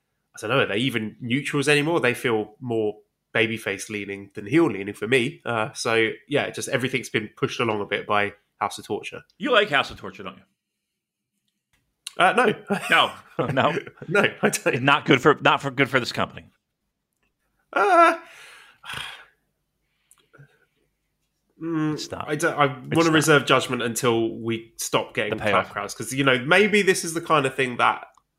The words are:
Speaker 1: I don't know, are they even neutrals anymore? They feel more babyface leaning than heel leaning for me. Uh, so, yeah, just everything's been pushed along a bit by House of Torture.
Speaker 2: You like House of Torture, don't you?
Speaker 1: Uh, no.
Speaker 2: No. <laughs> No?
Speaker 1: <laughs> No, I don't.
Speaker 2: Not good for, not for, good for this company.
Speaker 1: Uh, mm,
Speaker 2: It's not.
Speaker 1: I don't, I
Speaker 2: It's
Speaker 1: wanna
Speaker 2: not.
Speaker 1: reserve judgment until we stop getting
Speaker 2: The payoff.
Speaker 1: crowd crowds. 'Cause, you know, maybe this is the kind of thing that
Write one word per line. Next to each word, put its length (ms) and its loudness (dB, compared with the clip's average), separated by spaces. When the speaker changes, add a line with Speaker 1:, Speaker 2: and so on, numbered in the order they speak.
Speaker 1:
I 120 -10
don't 20 -4
know, 140 2
are 40 0
they 100 -4
even 440 -4
neutrals 460 -2
anymore? 320 2
They 160 0
feel 440 -2
more 360 -2
babyface 540 -2
leaning 440 -10
than 140 -12
heel 180 4
leaning 300 -4
for 120 -6
me. 380 0
Uh, 280 -4
so, 360 0
yeah, 220 -2
just 200 -10
everything's 400 -4
been 280 -4
pushed 220 -4
along 220 -2
a 40 -6
bit 220 -4
by 260 0
House 200 -4
of 60 -18
Torture. 360 -8
Speaker 2:
You 140 -6
like 180 2
House 220 0
of 80 -18
Torture, 240 -16
don't 140 -14
you? 60 -20
Speaker 1:
Uh, 160 4
no. 440 0
Speaker 2:
No. 280 4
<laughs> 40 -20
No? 200 2
Speaker 1:
<laughs> 180 -20
No, 160 4
I 80 2
don't. 320 -2
Speaker 2:
Not 240 4
good 160 4
for, 180 6
not 220 4
for, 100 -6
good 180 0
for 80 0
this 140 -2
company. 400 -6
Speaker 1:
Uh, 460 6
mm, 300 -4
Speaker 2:
It's 180 -10
not. 160 -8
Speaker 1:
I 80 -4
don't, 240 -2
I 60 4
Speaker 2:
It's 320 -4
Speaker 1:
wanna 100 4
Speaker 2:
not. 60 4
Speaker 1:
reserve 320 6
judgment 360 2
until 560 0
we 380 -6
stop 380 -2
getting 240 -2
Speaker 2:
The 0 -
payoff. 300 2
Speaker 1:
crowd 60 -18
crowds. 200 -6
'Cause, 180 -10
you 140 -2
know, 140 6
maybe 420 4
this 240 0
is 80 -8
the 80 -6
kind 240 2
of 100 -4
thing 220 -2
that 300 0